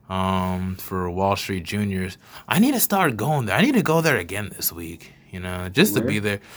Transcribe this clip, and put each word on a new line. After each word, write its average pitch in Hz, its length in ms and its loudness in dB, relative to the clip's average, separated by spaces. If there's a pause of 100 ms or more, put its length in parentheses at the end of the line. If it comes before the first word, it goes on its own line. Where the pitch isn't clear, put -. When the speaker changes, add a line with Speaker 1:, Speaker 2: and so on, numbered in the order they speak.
(100)
Speaker 1:
um, 92 680 0
for 92 340 -4
Wall 95 260 2
Street 95 280 -4
Juniors. 95 540 -4 (280)
I 147 120 2
need 254 160 6
to 220 60 0
start 180 360 2
going 127 300 0
there. 98 100 0
I 147 60 4
need 277 120 2
to 202 80 4
go 160 200 2
there 147 160 4
again 98 360 -6
this - 180 -6
week, 82 400 -12 (200)
you 92 80 -8
know, 90 280 -6
just 127 260 4
to 127 60 4
Speaker 2:
Where? 120 80 0
Speaker 1:
be 107 120 2
there. 101 200 0 (160)